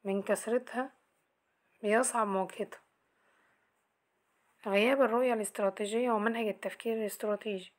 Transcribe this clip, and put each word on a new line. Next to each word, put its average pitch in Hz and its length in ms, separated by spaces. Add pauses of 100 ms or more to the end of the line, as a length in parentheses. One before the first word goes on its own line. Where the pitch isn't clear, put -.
من 196 180
كثرتها 240 680 (880)
بيصعب 220 460
مواجهتها. 190 520 (1900)
غياب 226 360
الرؤية 247 320
الاستراتيجية 214 760
ومنهج 226 360
التفكير 214 500
الاستراتيجي 208 800